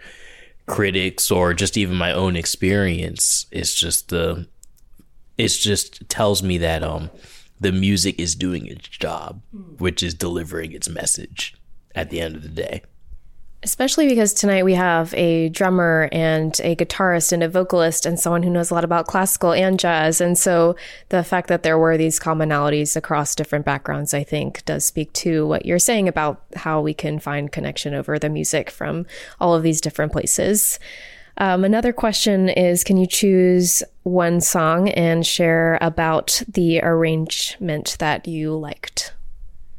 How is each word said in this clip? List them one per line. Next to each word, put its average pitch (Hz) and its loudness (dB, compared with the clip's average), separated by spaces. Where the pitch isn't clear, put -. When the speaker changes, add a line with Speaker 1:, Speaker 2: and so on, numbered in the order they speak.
Speaker 1:
critics 95 0
or 90 4
just 92 -2
even 92 0
my 87 0
own 90 0
experience. 87 -2
It's - -4
just - -2
the, 85 -2
it's - 0
just - -2
tells 101 2
me 92 0
that, 80 -2
um, 80 -6
the 98 2
music 95 0
is 85 -4
doing 90 -4
its - -16
job, 82 -10
Speaker 2:
Mm. 175 -16
Speaker 1:
which 90 -2
is 85 -4
delivering 82 -6
its - -10
message - -6
at 82 -6
the 85 -6
end 80 -6
of 76 -16
the 78 -14
day. - -8
Speaker 2:
Especially 277 0
because 226 4
tonight 196 2
we 185 6
have 175 2
a 165 2
drummer 170 2
and 160 0
a 170 0
guitarist 175 0
and 170 2
a 165 2
vocalist 175 2
and 170 -2
someone 170 2
who 180 2
knows 175 0
a 175 0
lot 170 0
about 170 0
classical 190 2
and 190 2
jazz. 160 2
And 175 2
so 175 4
the 175 2
fact 175 -2
that 175 2
there 160 4
were 160 4
these 160 2
commonalities 151 0
across 151 -2
different 151 -2
backgrounds, 143 -4
I 143 -2
think, 143 -6
does 147 -2
speak - -4
to 160 0
what - 0
you're 175 2
saying 202 2
about 151 -2
how 156 -2
we 151 -2
can 151 -4
find 143 -6
connection 143 -6
over 147 -2
the 151 -2
music 151 -2
from 160 -6
all 170 4
of 165 2
these 160 2
different 151 -2
places. - 0
Um, 190 2
another 226 2
question 196 2
is, 175 2
can 190 2
you 185 4
choose 180 4
one 175 2
song 170 2
and 165 2
share 165 2
about 160 0
the 170 2
arrangement 160 -2
that 151 -2
you 156 -4
liked? - -8